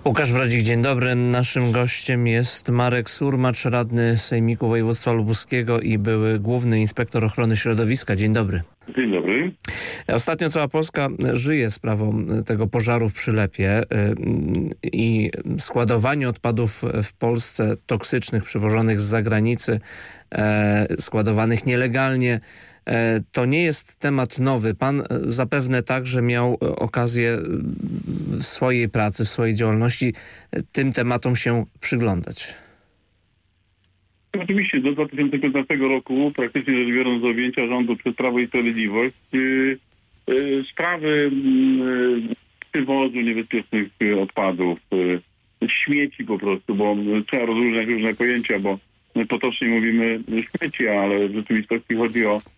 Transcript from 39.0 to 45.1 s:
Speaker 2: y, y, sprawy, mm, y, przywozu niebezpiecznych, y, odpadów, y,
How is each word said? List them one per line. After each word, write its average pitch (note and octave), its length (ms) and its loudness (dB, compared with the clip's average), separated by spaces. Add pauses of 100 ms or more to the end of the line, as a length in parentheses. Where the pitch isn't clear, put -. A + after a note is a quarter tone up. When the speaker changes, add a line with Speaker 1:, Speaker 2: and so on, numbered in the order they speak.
Speaker 2:
y, C3 440 2 (520)
y, C#3 420 2
sprawy, D#3 600 0
mm, C3 560 4 (440)
y, - 20 -2 (380)
przywozu C3+ 480 0
niebezpiecznych, A2+ 680 -2 (140)
y, G#2 180 2
odpadów, F#2 580 0 (140)
y, F2+ 280 0 (480)